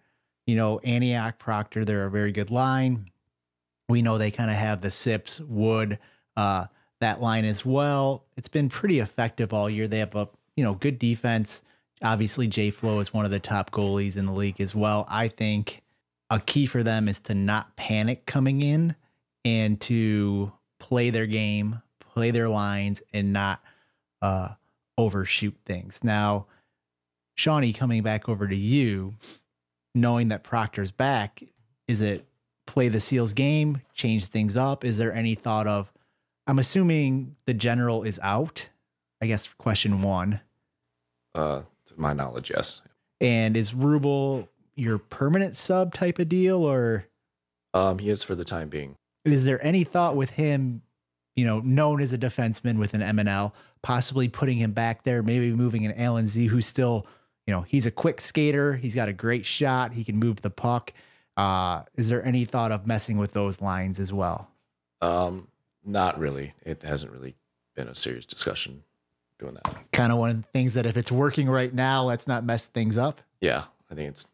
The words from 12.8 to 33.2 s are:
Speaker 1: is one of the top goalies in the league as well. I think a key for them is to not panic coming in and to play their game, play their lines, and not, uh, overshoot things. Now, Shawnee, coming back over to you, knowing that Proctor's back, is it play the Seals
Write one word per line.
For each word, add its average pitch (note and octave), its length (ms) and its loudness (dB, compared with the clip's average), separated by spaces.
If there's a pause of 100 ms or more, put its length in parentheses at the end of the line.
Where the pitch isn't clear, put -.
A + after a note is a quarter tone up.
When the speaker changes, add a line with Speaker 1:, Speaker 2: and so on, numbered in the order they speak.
Speaker 1:
is G2+ 140 -4
one G#2+ 100 0
of G2+ 80 0
the G2 80 0
top G2 320 -4
goalies G2+ 460 0
in G2 80 -2
the F#2+ 80 -2
league G2 260 -2
as G2 160 -4
well. G#2 320 2
I A2 220 -2
think G#2+ 520 -2 (480)
a A2+ 120 2
key C#3+ 240 2
for B2 180 -2
them A2 240 2
is G2 140 -2
to - 140 -4
not G#2 420 0
panic A2 480 -2
coming C3+ 360 2
in D#3 360 2 (480)
and A2 340 2
to G#2 720 0 (260)
play A#2+ 320 0
their A2+ 180 0
game, G#2+ 540 -2 (180)
play A#2 320 -2
their A#2 160 2
lines, G2+ 540 -2 (120)
and G2+ 200 0
not, G2 280 0 (600)
uh, F#2+ 260 0 (500)
overshoot G2+ 560 0 (120)
things. F2+ 360 -10
Now, G#2 440 2 (880)
Shawnee, C#3+ 380 2
coming A#2 300 0
back A2 260 -2
over G2+ 180 0
to G2 80 0
you, G#2 600 2 (800)
knowing A#2+ 360 4
that G#2+ 140 -2
Proctor's G#2 480 -2
back, B2 520 0 (460)
is A2+ 100 0
it G#2 260 0 (400)
play B2 220 2
the A2 140 2
Seals A#2+ 320 0